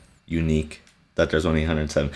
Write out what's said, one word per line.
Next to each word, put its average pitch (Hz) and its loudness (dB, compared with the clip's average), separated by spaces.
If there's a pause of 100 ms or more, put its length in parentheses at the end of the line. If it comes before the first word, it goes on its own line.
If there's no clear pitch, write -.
(260)
unique 78 -2 (360)
that 82 2
there's 78 2
only 80 2
a - -2
hundred 78 -2
seven. 73 0